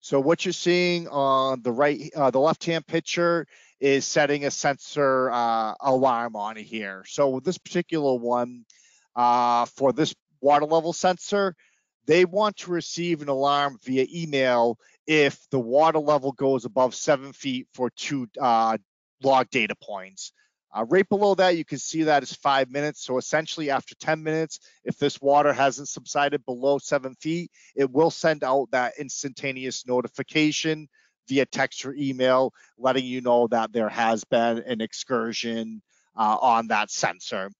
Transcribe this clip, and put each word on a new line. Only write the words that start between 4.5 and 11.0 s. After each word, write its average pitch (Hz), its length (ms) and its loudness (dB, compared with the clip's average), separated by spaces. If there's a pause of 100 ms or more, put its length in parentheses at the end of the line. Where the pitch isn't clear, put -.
sensor, 131 800 0
uh, 113 500 -2
alarm 127 540 2
on 107 220 -8
here. 98 500 -10
So 143 220 0
with 131 160 -4
this 175 140 -4
particular 151 580 -2
one, 123 480 -4 (500)
uh, 120 520 2
for 131 260 0
this 139 200 -2 (280)
water 147 260 4
level 160 260 0
sensor, 185 600 -2 (520)